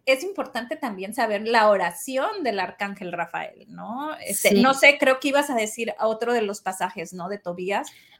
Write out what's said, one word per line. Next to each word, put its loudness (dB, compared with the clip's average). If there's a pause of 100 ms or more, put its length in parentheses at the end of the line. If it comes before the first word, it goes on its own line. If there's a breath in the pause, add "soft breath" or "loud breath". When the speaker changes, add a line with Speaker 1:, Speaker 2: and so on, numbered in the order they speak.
Speaker 1:
es 2
importante -8
también -8
saber -2
la 6
oración 0
del 0
arcángel -8
Rafael, -8
¿no? -10
Este, 0
Speaker 2:
Sí. 6
Speaker 1:
no 6
sé, 6
creo 4
que -2
ibas 2
a -2
decir -4
a 0
otro 0
de 2
los -4
pasajes, -6
¿no? -10
De -8
Tobías. -6 (240 soft breath)